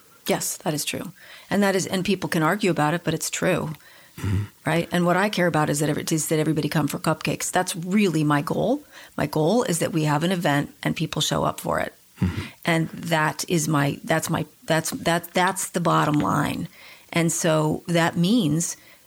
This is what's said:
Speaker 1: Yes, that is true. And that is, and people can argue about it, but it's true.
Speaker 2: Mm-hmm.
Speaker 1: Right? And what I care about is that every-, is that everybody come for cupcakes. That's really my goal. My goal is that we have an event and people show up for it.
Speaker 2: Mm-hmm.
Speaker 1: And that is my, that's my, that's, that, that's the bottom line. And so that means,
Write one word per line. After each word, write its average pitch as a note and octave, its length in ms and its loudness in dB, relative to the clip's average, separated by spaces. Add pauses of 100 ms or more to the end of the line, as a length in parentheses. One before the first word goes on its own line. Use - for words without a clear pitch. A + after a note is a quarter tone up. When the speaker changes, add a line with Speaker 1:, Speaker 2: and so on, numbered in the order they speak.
(260)
Speaker 1:
Yes, - 320 -2
that E3 140 -2
is D3 120 -2
true. - 280 -6 (380)
And G3+ 140 2
that G3 120 2
is, F3+ 100 0
and F#3 180 -2
people F#3 260 0
can E3 140 2
argue F3+ 260 2
about D3+ 240 2
it, E3+ 100 -4
but D#3 80 0
it's - 160 -4
true. D#3 440 -2 (460)
Speaker 2:
Mm-hmm. G2 260 -2 (200)
Speaker 1:
Right? D#3+ 280 0
And F3 120 2
what F3 120 4
I G3+ 120 2
care F3 200 0
about D3+ 200 2
is D3 120 0
that D3+ 100 0
every-, - 180 -2
is D#3+ 200 -2
that D#3+ 100 2
everybody D#3 300 0
come D3+ 180 0
for E3 140 -4
cupcakes. - 500 -2
That's F3+ 240 0
really F3+ 480 2
my D3 200 4
goal. G#3+ 420 0 (320)
My D3 100 0
goal D#3 380 2
is E3+ 160 -2
that D3 120 -2
we D#3 120 0
have D3+ 180 2
an F3 80 0
event E3 420 0 (120)
and D3+ 100 0
people D#3+ 260 -4
show - 220 0
up - 180 -2
for D#2 200 -2
it. - 120 -4 (280)
Speaker 2:
Mm-hmm. F#2 240 -2 (200)
Speaker 1:
And E3 260 0
that D#3+ 580 -2
is D#3 180 0
my, D3+ 380 0
that's D#3+ 260 0
my, D#3 160 -2 (200)
that's, D#3+ 240 0
that, - 440 -2
that's F#3 360 0
the F3 100 -2
bottom D#3 400 4
line. - 480 0 (440)
And E3 200 2
so D#3 560 0
that E3+ 280 2
means, E3+ 600 2 (300)